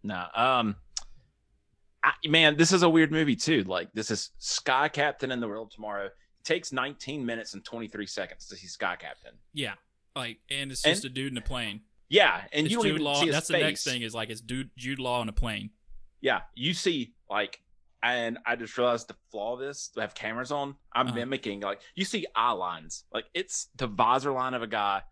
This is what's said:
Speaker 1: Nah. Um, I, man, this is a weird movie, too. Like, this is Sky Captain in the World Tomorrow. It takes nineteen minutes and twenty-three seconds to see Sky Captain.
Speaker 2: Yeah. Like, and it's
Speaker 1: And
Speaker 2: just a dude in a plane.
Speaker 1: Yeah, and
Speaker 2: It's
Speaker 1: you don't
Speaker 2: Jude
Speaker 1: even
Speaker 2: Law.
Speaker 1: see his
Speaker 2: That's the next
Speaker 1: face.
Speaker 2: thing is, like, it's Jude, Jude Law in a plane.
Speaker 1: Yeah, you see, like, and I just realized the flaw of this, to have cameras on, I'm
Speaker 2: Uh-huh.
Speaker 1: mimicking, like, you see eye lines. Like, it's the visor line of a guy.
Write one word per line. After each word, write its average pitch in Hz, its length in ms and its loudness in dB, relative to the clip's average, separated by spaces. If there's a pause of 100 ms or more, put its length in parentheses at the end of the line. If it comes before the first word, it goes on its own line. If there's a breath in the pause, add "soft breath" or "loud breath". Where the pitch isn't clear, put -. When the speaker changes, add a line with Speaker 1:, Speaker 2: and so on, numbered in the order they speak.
Speaker 1:
Nah. 90 320 -6
Um, 117 420 4 (1300)
I, 143 100 4 (160)
man, 156 280 8
this 165 160 6
is 175 100 6
a 175 60 8
weird 160 240 8
movie, 151 240 4
too. 139 280 2
Like, 90 300 -4
this 110 160 -4
is - 280 -2
Sky 139 500 0
Captain 143 420 -2
in 123 100 -2
the 113 80 -4
World 107 220 -8
Tomorrow. 104 360 -8
It 95 60 -10 (320)
takes 165 280 -2
nineteen 135 520 -6
minutes 113 300 -6
and 98 100 -14
twenty-three 107 420 -8
seconds - 420 -10
to 98 80 -14
see 92 100 -18
Sky 90 300 -4
Captain. 64 360 -16 (200)
Speaker 2:
Yeah. 120 220 -6 (400)
Like, 120 240 -6 (120)
and 139 200 -4
it's 127 140 -6
Speaker 1:
And 156 100 8
Speaker 2:
just 202 100 -2
a 131 40 -6
dude 131 240 -4
in 123 60 -6
a 110 40 -6
plane. 113 380 -4 (280)
Speaker 1:
Yeah, 143 340 6 (100)
and 151 140 2
Speaker 2:
It's 175 40 0
Speaker 1:
you 226 60 2
don't 226 80 2
Speaker 2:
Jude 202 100 4
Speaker 1:
even 151 100 -2
Speaker 2:
Law. 143 160 0
Speaker 1:
see 170 60 4
his 147 80 2
Speaker 2:
That's 160 140 0
the 180 100 2
next 156 260 2
Speaker 1:
face. 139 80 -2
Speaker 2:
thing 123 100 -2
is, 113 120 -6
like, 113 160 -4
it's 110 120 -8
Jude, 127 340 -6
Jude 131 240 -6
Law 123 220 0
in 110 60 -2
a 104 40 -6
plane. 107 380 0 (500)
Speaker 1:
Yeah, 123 220 2 (120)
you 139 200 -2
see, 160 400 -2 (140)
like, 101 320 -2 (420)
and 120 440 0
I 120 80 2
just 117 240 -8
realized 120 300 2
the - 80 -16 (160)
flaw 107 220 -4
of 127 60 -10
this, 139 280 -10
to 110 140 -6
have 104 120 -6
cameras 123 380 -6
on, 139 240 -4 (160)
I'm 127 160 2
Speaker 2:
Uh-huh. 113 80 -4
Speaker 1:
mimicking, 120 440 -4
like, 101 200 -4 (160 loud breath)
you 190 80 -2
see 190 220 -4 (100)
eye 117 160 4
lines. 87 600 -6
Like, 113 120 -2 (100)
it's - 420 -6
the 127 120 -2
visor 120 420 4
line 127 240 -2
of 117 80 -2
a 117 60 -4
guy. 101 440 0